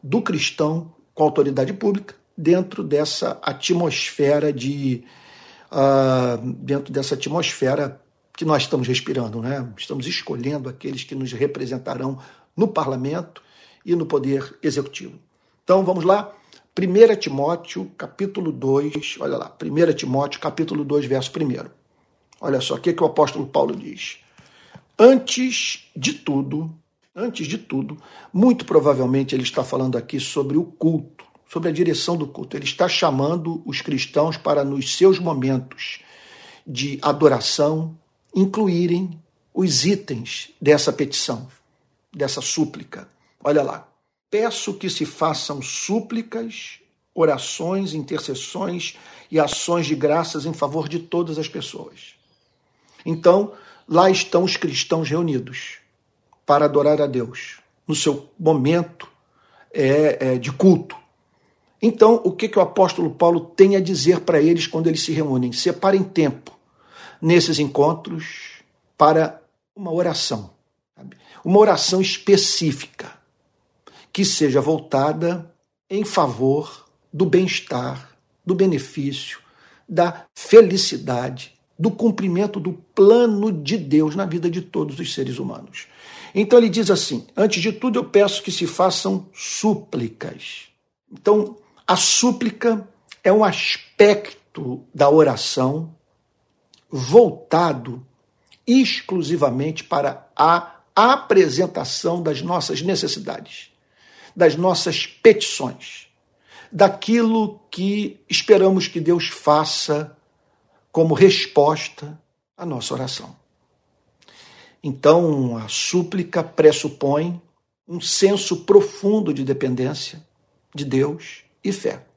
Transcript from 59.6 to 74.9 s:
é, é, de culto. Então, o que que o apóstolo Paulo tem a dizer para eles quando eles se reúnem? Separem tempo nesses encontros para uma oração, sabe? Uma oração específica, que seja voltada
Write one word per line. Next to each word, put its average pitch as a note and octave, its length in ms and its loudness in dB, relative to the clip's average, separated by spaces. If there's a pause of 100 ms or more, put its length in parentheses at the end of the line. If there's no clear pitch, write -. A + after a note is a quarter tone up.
é, C#3 600 2
é, B2+ 40 0
de B2 140 -6
culto. - 440 4 (840)
Então, A3+ 420 6
o F#3 80 0
que G#3+ 160 -4
que G3+ 120 0
o - 20 6
apóstolo F3 480 0
Paulo E3+ 300 2
tem G3 360 4
a F#3+ 60 2
dizer E3+ 380 0
para E3 200 0
eles E3 280 2
quando E3 180 -2
eles D#3+ 160 -2
se E3 100 -6
reúnem? C3 400 -2
Separem G3 520 0
tempo D#3 520 -2 (640)
nesses E3 380 2
encontros D3+ 1040 -2 (340)
para D#3 460 2 (340)
uma F#3 160 -10
oração, C#3+ 600 -4 (440)
sabe? - 220 -20 (260)
Uma F#3 140 4
oração G3 420 4
específica, - 1120 0 (1000)
que G3 100 0
seja C#3+ 380 2
voltada D#3 880 -2 (380)